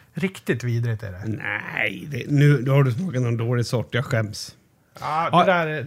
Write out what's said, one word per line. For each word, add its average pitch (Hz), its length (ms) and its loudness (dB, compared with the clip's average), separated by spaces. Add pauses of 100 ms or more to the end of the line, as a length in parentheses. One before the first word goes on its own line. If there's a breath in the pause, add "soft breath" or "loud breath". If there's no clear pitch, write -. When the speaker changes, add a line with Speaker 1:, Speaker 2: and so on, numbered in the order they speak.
(140 soft breath)
Speaker 1:
Riktigt 151 500 -4
vidrigt 117 380 -2
är 101 100 -10
det. 95 140 -14
Speaker 2:
Nej, 104 840 -6
det, 123 200 -6
nu, 143 320 6
då 135 100 0
har 139 120 6
du 127 80 4
smakat 127 300 -2
någon 117 140 0
dålig 117 300 0
sort. - 280 -4
Jag 120 100 0
skäms. 107 520 -4 (440)
Speaker 1:
Ja, 156 300 -2
det 160 80 2
Speaker 2:
Ja. 180 60 6
Speaker 1:
där, 175 220 2
det 156 200 -4